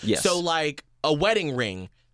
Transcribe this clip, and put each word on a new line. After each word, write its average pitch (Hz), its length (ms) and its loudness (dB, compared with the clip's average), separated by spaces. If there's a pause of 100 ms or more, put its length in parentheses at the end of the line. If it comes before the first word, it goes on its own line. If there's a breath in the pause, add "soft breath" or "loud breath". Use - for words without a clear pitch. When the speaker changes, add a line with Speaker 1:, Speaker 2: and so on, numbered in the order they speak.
Speaker 1:
Yes. - 200 0
Speaker 2:
So, 180 160 2
like, 160 460 -2 (180)
a 151 80 2
wedding 165 460 2
ring, 95 320 -4 (260)